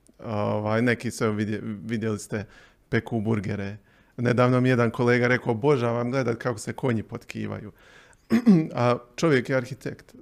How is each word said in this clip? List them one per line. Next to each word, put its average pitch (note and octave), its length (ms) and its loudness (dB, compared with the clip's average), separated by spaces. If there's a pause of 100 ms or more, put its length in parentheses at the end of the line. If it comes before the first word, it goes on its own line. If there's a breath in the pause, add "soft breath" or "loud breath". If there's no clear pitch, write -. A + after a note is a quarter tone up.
(180)
Ovaj, G#2+ 640 -2
neki A#2+ 280 0
se A#2 180 -2
vidje-, G#2 340 -2
vidjeli A2 560 -6
ste G2+ 260 -8 (440 loud breath)
peku A#2 320 -2
burgere. G2+ 560 -4 (400 soft breath)
Nedavno B2 440 4
mi B2+ 80 4
jedan A#2+ 220 4
kolega A#2+ 380 2
rekao, B2 240 0
„Obožavam A#2+ 580 0
gledat A#2+ 280 -2
kako A#2+ 200 -4
se - 140 -8
konji A#2 300 -2
potkivaju.” G#2 720 -10 (560 loud breath)
<clears throat> G3+ 460 4
A B2 240 2 (180)
čovjek C#3 320 2
je C3+ 80 0
arhitekt. - 640 -8